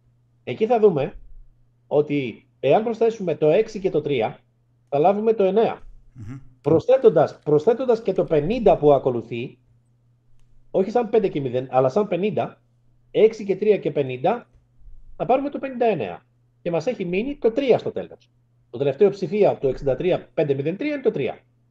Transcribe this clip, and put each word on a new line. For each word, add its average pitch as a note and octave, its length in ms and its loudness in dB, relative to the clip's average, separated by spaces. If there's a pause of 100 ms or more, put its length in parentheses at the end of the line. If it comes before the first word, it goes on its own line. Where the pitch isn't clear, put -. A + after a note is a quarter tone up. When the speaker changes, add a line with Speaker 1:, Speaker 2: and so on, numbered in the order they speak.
(440)
Speaker 1:
εκεί B2+ 220 -4
θα A3+ 140 2
δούμε F#3 340 2 (760)
ότι C#3+ 600 -2 (120)
εάν D#3+ 240 2
προσθέσουμε A3 520 -2
το D3+ 140 2
έξι G#3 300 0
και F#3 100 -2
το E3 120 -2
τρία, C3+ 380 -4 (500)
θα C#3+ 100 -2
λάβουμε G3+ 340 2
το G#3+ 100 0
εννέα. F#3+ 360 0 (340)
Speaker 2:
Μμμ. A#2+ 240 -16 (240)
Speaker 1:
Προσθέτοντας, E3 840 4
προσθέτοντας A3+ 580 2
και G3 120 -2
το F3+ 100 0
πενήντα F3 540 2
που D3 160 6
ακολουθεί, B2 640 -4 (1160)
όχι F#3+ 180 0
σαν A#3 200 -2
πέντε G#3 180 2
και D3+ 140 -4
μηδέν, C3 280 -4
αλλά C3 200 2
σαν G3+ 180 0
πενήντα, E3+ 540 -4 (500)
έξι A3 340 2
και F#3+ 100 -2
τρία G#3 220 2
και D#3+ 140 -4
πενήντα, C#3+ 580 -2 (640)
θα E3+ 100 -6
πάρουμε C4+ 240 0
το C#4+ 100 -10
πενήντα B3+ 260 -4
εννέα. A2+ 360 -2 (400)
Και F3 100 -6
μας D#3+ 160 -2
έχει A3+ 180 -4
μείνει G#3 320 -4
το A3+ 140 0
τρία A#3+ 260 2
στο - 140 -6
τέλος. - 380 -12 (400)
Το - 80 -14
τελευταίο C#3 320 2
ψηφία F#3+ 400 0
από A#2+ 120 -2
το C3+ 60 0
εξήντα C3 280 -2
τρία D#3+ 380 -2
πέντε D3+ 200 0
μηδέν C#3+ 240 -4
τρία D4 160 -4
είναι C#4 80 -6
το A#3 100 0
τρία. A2 280 -6 (320)